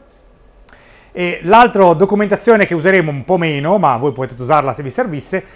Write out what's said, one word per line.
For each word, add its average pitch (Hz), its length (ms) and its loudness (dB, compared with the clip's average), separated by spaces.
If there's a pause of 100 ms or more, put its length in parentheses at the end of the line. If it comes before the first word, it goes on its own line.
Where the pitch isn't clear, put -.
(1120)
E 175 320 -6
l'altra 196 500 6
documentazione 202 760 0
che 175 80 -4
useremo 170 340 0
un 139 160 -8
po' 185 120 0
meno, 160 420 -2
ma 139 180 2
voi 135 140 -2
potete 120 300 -10
usarla 135 320 0
se 147 100 -12
vi 131 80 -10
servisse, 185 520 -6 (120)